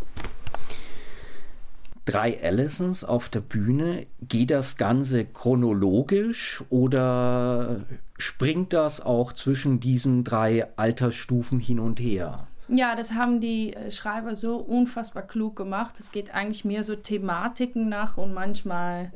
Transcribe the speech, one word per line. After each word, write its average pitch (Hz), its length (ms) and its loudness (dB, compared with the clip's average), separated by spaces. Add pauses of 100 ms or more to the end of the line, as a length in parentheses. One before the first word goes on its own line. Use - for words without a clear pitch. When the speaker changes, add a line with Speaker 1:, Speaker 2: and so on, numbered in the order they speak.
(2000)
Speaker 1:
Drei 110 380 0
Allisons 151 640 0
auf - 240 0
der 113 100 -2
Bühne. 139 640 0 (160)
Geht 123 300 0
das 139 240 0
Ganze 123 500 2
chronologisch 123 1400 2
oder 123 1160 2 (320)
springt 160 560 -2
das 156 280 0
auch 123 320 2
zwischen 135 460 0
diesen 123 460 2
drei 113 500 2
Altersstufen 120 840 0
hin 117 180 4
und 113 220 2
her? 95 460 0 (220)
Speaker 2:
Ja, 247 260 2
das 226 180 -6
haben 240 280 2
die, 220 320 -2
äh, 214 180 -10
Schreiber 214 460 -6
so 226 180 -2
unfassbar 233 680 -2
klug 214 340 -4
gemacht. 196 420 -6
Es - 140 -14
geht 202 200 -8
eigentlich 208 300 -4
mehr 208 220 -2
so 214 100 -6
Thematiken 214 920 -4
nach 208 280 2
und 190 160 6
manchmal 180 840 0